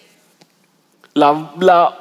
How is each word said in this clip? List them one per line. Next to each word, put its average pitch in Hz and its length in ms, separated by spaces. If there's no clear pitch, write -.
La, 151 440
la 175 420